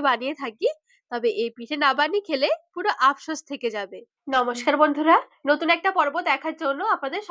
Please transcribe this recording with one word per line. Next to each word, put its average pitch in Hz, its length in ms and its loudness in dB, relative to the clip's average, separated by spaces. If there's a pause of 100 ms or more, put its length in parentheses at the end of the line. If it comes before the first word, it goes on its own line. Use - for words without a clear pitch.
বানিয়ে 254 340 0
থাকি, 262 280 -2 (420)
তবে 240 180 0 (120)
এই 233 140 -2
পিঠে 240 280 -10
না 277 160 4
বানিয়ে 330 300 0
খেলে 294 200 0 (240)
পুরো 370 180 -2 (180)
আফসোস 294 300 -6 (120)
থেকে 247 260 -6
যাবে। 196 220 -10 (360)
নমস্কার 247 460 0
বন্ধুরা, 302 360 4 (320)
নতুন 302 260 2
একটা 339 220 0
পর্ব 294 180 2 (140)
দেখার 294 320 -2
জন্য 277 200 -2 (140)
আপনাদের 302 360 -6